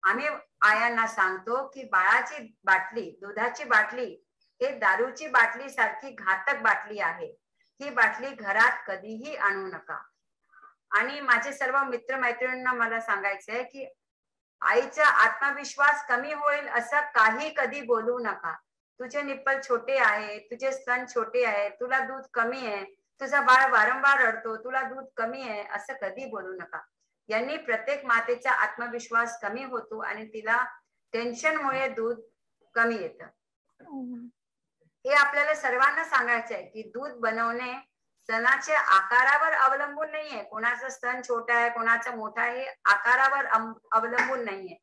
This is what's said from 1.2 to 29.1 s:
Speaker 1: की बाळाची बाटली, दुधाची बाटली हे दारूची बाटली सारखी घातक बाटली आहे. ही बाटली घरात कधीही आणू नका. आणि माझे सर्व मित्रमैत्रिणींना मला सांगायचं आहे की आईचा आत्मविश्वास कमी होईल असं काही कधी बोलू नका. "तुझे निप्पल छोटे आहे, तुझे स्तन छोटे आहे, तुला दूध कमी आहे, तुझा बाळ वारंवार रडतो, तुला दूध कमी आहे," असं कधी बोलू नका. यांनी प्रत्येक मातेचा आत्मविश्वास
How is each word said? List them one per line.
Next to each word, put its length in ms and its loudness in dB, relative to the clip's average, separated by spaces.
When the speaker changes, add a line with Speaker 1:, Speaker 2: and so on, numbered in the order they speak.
Speaker 1:
की 140 -16
बाळाची 800 0
बाटली, 460 0
दुधाची 440 -6
बाटली 600 0
हे 160 -2
दारूची 500 0
बाटली 420 2
सारखी 400 -2
घातक 480 -2
बाटली 400 0
आहे. 280 -4
ही 100 -8
बाटली 400 0
घरात 560 2
कधीही 500 -10
आणू 300 -2
नका. 360 -12
आणि 300 0
माझे 320 2
सर्व 320 0
मित्रमैत्रिणींना 880 -2
मला 280 0
सांगायचं 520 -4
आहे 100 -4
की 320 -12
आईचा 460 2
आत्मविश्वास 1000 2
कमी 240 -2
होईल 360 0
असं 320 0
काही 560 2
कधी 240 -2
बोलू 380 0
नका. 340 -6
"तुझे 240 -6
निप्पल 460 -2
छोटे 300 0
आहे, 400 2
तुझे 340 -6
स्तन 320 -4
छोटे 300 0
आहे, 240 0
तुला 320 -2
दूध 220 -6
कमी 320 -2
आहे, 180 -6
तुझा 200 2
बाळ 300 8
वारंवार 500 6
रडतो, 360 0
तुला 260 -4
दूध 220 -8
कमी 240 -4
आहे," 240 -8
असं 300 -10
कधी 320 -8
बोलू 260 -10
नका. 260 -12
यांनी 280 -2
प्रत्येक 480 -2
मातेचा 460 0
आत्मविश्वास 880 -2